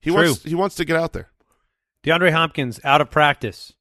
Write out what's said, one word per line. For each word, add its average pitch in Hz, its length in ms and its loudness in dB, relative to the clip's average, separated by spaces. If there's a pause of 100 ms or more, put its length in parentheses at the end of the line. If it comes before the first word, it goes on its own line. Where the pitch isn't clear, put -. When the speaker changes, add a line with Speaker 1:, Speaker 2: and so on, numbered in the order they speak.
Speaker 1:
He 156 100 -4
Speaker 2:
True. 175 140 4
Speaker 1:
wants, 147 180 0
he 156 140 -6
wants 190 200 -2
to 180 80 -4
get 160 120 -2
out 165 160 -4
there. - 180 -12 (720)
Speaker 2:
DeAndre 170 300 2
Hopkins 160 500 -4
out 139 180 2
of 147 100 -2
practice. 143 720 -2